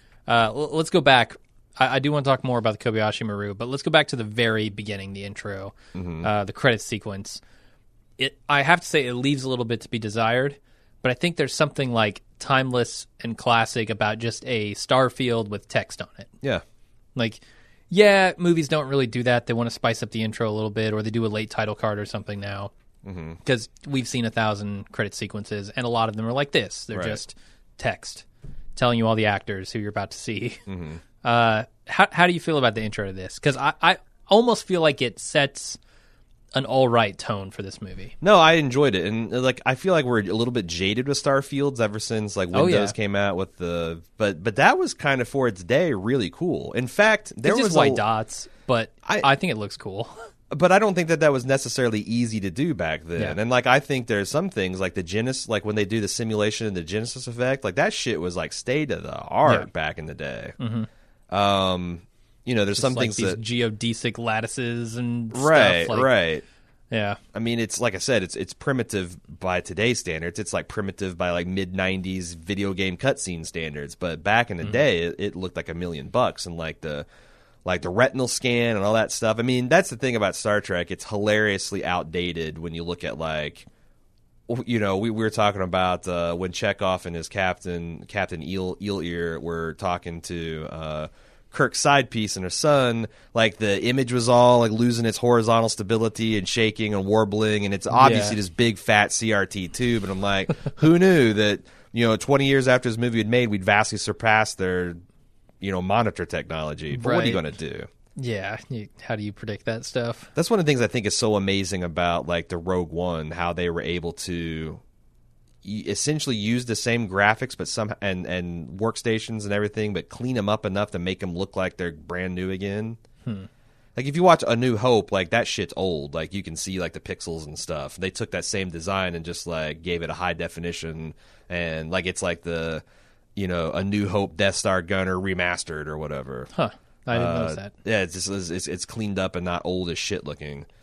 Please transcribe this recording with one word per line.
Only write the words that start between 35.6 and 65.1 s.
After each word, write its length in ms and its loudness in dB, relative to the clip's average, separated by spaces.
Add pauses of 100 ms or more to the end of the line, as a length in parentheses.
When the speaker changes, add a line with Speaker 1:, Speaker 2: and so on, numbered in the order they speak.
Speaker 1:
an 120 0
all 240 4
right 280 4
tone 340 -6
for 100 -10
this 200 -12
movie. 400 -12
Speaker 2:
No, 180 10
I 140 10
enjoyed 420 4
it, 100 2
and, 280 -2
uh, 80 0
like, 240 0
I 100 2
feel 180 0
like 120 4
we're 160 4
a 120 -2
little 200 0
bit 140 0
jaded 400 0
with 140 -2
Starfields 580 0
ever 200 0
since, 360 -4
like, 180 0
Speaker 1:
Oh, 120 4
Speaker 2:
Windows 240 4
Speaker 1:
yeah. 40 -8
Speaker 2:
came 220 -2
out 220 2
with 200 -6
the, 440 -4 (160)
but, 260 0
but 120 -2
that 220 6
was 160 -2
kind 280 0
of 60 -2
for 200 0
its 160 -4
day 300 2
really 360 0
cool. 440 -4
In 140 -2
fact, 500 2
there 160 2
Speaker 1:
It's 80 2
just 100 2
Speaker 2:
was 40 0
Speaker 1:
white 180 6
Speaker 2:
a 20 0
Speaker 1:
dots, 520 -2 (180)
but 260 0 (120)
Speaker 2:
I 200 0
Speaker 1:
I 120 6
think 160 0
it 60 -4
looks 200 -8
cool. 360 -8
<laughs> 40 -20 (320)
Speaker 2:
But 220 4
I 80 8
don't 160 4
think 140 2
that 100 2
that 140 6
was 120 -2
necessarily 540 2
easy 400 0
to 100 -2
do 240 0
back 300 -4
then. 160 -4
Speaker 1:
Yeah. 180 -2
Speaker 2:
And, 120 0
like, 180 4
I 140 8
think 260 -4
there's 220 0
some 200 -2
things, 300 -2
like 140 -4
the 100 -4
Genesis, 460 -4
like, 160 -2
when 100 -2
they 80 2
do 160 0
the 80 0
simulation 600 -2
and 100 -2
the 60 -2
Genesis 440 -6
effect, 380 -2
like, 100 -4
that 160 2
shit 300 -2
was, 160 -4
like, 160 -4
state 380 -2
of 120 -4
the 100 -10
art 460 4
Speaker 1:
Yeah. 60 -6
Speaker 2:
back 320 -4
in 80 -10
the 100 -10
day. 420 -10
Speaker 1:
Mm-hmm. 800 -8
Speaker 2:
Um, 680 2 (440)
you 100 -2
know, 80 4
there's 140 0
Speaker 1:
Just, 40 -2
Speaker 2:
some 120 2
Speaker 1:
like, 100 0
Speaker 2:
things 140 -2
Speaker 1:
these 140 0
Speaker 2:
that 100 -6
Speaker 1:
geodesic 760 -2
lattices 800 -4
and 400 -4